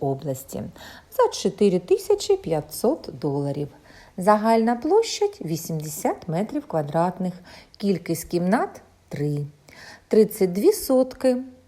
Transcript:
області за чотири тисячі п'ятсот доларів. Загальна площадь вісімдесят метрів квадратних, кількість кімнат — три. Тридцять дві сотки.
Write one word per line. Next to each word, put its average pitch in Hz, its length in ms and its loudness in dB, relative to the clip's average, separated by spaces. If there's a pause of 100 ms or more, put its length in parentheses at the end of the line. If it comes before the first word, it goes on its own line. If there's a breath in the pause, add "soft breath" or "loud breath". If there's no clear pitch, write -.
області 139 640 -6 (540 loud breath)
за 480 120 4
чотири 196 500 2
тисячі 403 580 2
п'ятсот 196 760 -2 (100)
доларів. 143 480 -2 (480 loud breath)
Загальна 220 600 4
площадь 403 680 0
вісімдесят 160 840 -4
метрів 214 380 -4
квадратних, 170 680 -2 (420 loud breath)
кількість 170 480 -2
кімнат — 190 580 0 (260)
три. 147 380 -4 (640 loud breath)
Тридцять 196 440 4
дві 226 200 4
сотки. 254 640 0 (320)